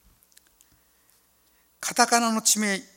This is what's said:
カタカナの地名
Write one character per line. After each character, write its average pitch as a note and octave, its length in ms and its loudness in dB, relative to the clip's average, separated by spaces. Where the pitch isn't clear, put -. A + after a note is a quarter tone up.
カ - 160 -10
タ A#3+ 120 4
カ A#3 120 2
ナ A#3 140 0
の A3 100 -2
地 - 160 2
名 G3+ 240 -4